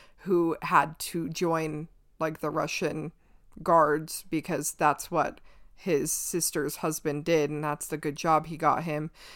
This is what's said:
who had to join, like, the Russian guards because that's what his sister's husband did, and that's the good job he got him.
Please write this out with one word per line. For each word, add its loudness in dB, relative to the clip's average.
who 2
had 2
to -4
join, -2
like, -4
the -2
Russian -2
guards 4
because -2
that's 2
what 0
his 0
sister's -2
husband -4
did, 4
and -6
that's -6
the -6
good -6
job 2
he -10
got 4
him. -4